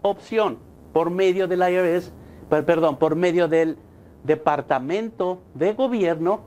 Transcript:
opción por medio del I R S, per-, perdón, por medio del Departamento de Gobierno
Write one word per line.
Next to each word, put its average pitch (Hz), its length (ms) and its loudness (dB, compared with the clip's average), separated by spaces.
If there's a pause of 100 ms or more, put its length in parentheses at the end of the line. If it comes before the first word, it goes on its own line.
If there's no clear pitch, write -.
opción 202 560 -2 (340)
por 165 200 0
medio 185 360 0
del 180 140 -2
I 180 140 2
R 180 200 2
S, 175 160 -6 (380)
per-, 151 160 2
perdón, 160 320 2
por 156 180 2
medio 175 320 2
del 160 300 0 (480)
Departamento 156 1120 -2 (140)
de 165 220 0
Gobierno 202 720 -2